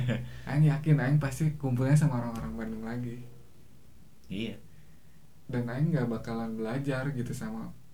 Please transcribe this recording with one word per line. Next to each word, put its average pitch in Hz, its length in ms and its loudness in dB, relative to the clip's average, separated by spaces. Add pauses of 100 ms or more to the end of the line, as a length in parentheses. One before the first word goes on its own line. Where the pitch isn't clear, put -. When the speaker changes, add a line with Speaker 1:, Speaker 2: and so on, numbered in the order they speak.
Speaker 1:
<laughs> 110 140 0 (220)
Speaker 2:
Aing 151 240 6
yakin 147 300 6
aing 131 200 4
pasti 151 380 2
kumpulnya 131 400 4
sama 127 240 6
orang-orang 113 380 -4
Bandung 110 260 -4
lagi. 120 340 -4 (1120)
Speaker 1:
Iya. 101 280 -6 (880)
Speaker 2:
Dan 120 220 0
aing 147 240 2
nggak 123 180 4
bakalan 113 460 -4
belajar 131 540 0
gitu 123 220 -2
sama, - 360 -4 (260)